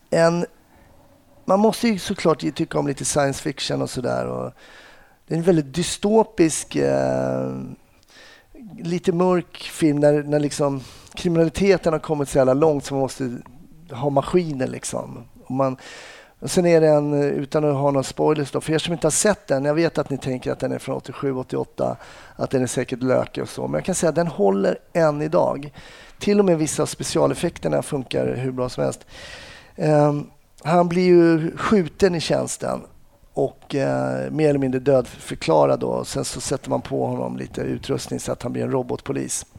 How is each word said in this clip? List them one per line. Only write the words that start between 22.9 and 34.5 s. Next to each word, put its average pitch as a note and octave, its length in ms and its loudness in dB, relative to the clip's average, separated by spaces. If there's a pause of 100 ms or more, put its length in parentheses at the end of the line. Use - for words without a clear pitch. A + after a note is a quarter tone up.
lökig B2+ 400 0
och A#2+ 60 -8
så, - 140 -10
men C3+ 120 -4
jag D3+ 100 -4
kan F#3 100 -2
säga E3+ 160 0
att D3 40 -2
den E3+ 120 0
håller G3 520 0 (140)
än D3+ 300 2
idag. C#3+ 500 0 (460)
Till G#3 200 2
och G#3 60 6
med E3+ 140 4
vissa D3+ 240 -2
av D3 40 0
specialeffekterna D3 960 -2
funkar B2+ 540 -4
hur C3 160 -4
bra B2+ 160 -4
som C#3+ 160 -4
helst. B2+ 220 -6 (720)
Ehm, D3 500 2 (360)
han F3 260 2
blir F3 180 0
ju E3 500 6
skjuten F3+ 580 2
i D#3+ 60 -2
tjänsten C3 600 -2 (520)
och, - 420 -4
eh, C3 560 -2
mer D3+ 180 2
eller C#3+ 100 4